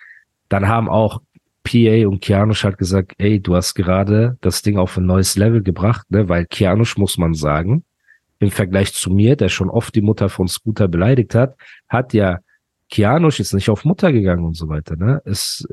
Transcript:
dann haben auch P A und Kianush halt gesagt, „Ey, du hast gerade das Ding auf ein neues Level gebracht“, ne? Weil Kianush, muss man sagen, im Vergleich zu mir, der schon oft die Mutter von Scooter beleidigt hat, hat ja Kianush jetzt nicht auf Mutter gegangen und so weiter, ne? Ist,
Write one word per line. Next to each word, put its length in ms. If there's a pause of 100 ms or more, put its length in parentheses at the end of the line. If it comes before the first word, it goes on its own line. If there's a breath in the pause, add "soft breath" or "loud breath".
(480 loud breath)
dann 200
haben 220
auch 320 (400)
P 420
A 40
und 140
Kianush 420
halt 160
gesagt, 400
„Ey, 200
du 160
hast 200
gerade 640
das 220
Ding 160
auf 180
ein 80
neues 320
Level 240
gebracht“, 480
ne? 180
Weil 200
Kianush, 500
muss 220
man 160
sagen, 480 (560 soft breath)
im 100
Vergleich 420
zu 200
mir, 240
der 140
schon 200
oft 240
die 80
Mutter 260
von 200
Scooter 400
beleidigt 480
hat, 200 (320 loud breath)
hat 260
ja 260 (500)
Kianush 480
jetzt 160
nicht 160
auf 160
Mutter 260
gegangen 320
und 120
so 140
weiter, 260
ne? 300
Ist, 460